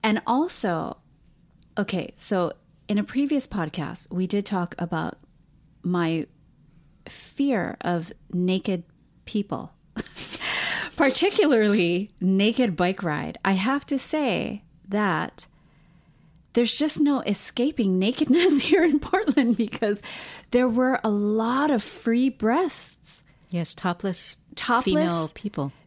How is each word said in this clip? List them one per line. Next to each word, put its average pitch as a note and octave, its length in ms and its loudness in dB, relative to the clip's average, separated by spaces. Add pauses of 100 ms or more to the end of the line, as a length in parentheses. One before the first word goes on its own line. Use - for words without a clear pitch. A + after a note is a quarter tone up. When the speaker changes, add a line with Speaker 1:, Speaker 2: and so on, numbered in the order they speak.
Speaker 1:
And A3 240 2
also, A3+ 720 0 (800)
okay, G3 380 -2
so F3+ 380 -2 (340)
in G#3 100 0
a G#3 60 0
previous C#4 420 0
podcast, E3+ 640 -6
we F#3 140 0
did G3+ 220 -2
talk F3 320 -2
about E3+ 400 -4 (640)
my E3+ 420 0 (800)
fear A#3+ 760 -2
of F3 300 -2 (200)
naked F#3 500 0 (440)
people, - 480 -4 (220)
<laughs> - 1000 -6
particularly A3 1200 4
naked G3 560 2
bike F#3 280 0
ride. D3+ 400 -4
I G3 100 2
have A#3 340 0
to C#4 120 -2
say G#3+ 640 -2 (240)
that G3 600 -2 (1040)
there's A#3 220 2
just D4 240 0
no C#4+ 220 2
escaping G#3 760 0
nakedness C#4+ 640 4
<laughs> - 60 -4
here F4 160 4
in D4+ 160 4
Portland C#4 580 2
because G#3 440 0 (500)
there B3 160 4
were B3+ 360 2
a A3 60 0
lot A3 640 2
of A3+ 120 2
free A#3+ 460 0
breasts. - 960 -2 (260)
Speaker 2:
Yes, E3+ 240 -2
topless F3+ 640 -4 (200)
Speaker 1:
Topless - 280 0 (100)
Speaker 2:
female E4 400 2
people. D3 380 -6 (160)